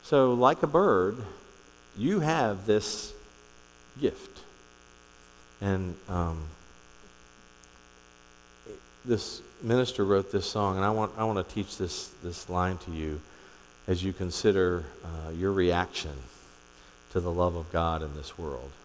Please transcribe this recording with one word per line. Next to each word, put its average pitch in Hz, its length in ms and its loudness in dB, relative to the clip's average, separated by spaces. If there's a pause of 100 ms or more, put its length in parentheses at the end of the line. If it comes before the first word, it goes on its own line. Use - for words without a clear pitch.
So, 131 300 6
like 127 260 6
a 160 60 2
bird, 120 500 4 (800)
you 165 220 2
have 123 480 0
this - 440 2 (880)
gift. 120 400 -2 (1200)
And, 95 340 -2 (120)
um, 82 360 -4 (2500)
this - 380 -6 (220)
minister 120 420 0
wrote 98 260 4
this 98 140 0
song, 101 300 0
and 95 100 0
I 104 60 2
want, 107 260 -2
I 110 60 0
want 104 240 0
to - 80 -16
teach 101 220 -6
this, - 300 -6 (140)
this 87 280 -12
line 90 360 0
to 90 60 -10
you 78 280 -6 (680)
as 90 160 0
you 95 100 -2
consider, 90 680 2 (200)
uh, 80 280 -8
your 90 200 -2
reaction 87 600 0 (1000)
to 92 60 0
the 87 120 -2
love 87 240 2
of 82 160 -8
God 82 320 0
in 73 120 -8
this 73 220 -12
world 69 340 -8 (140)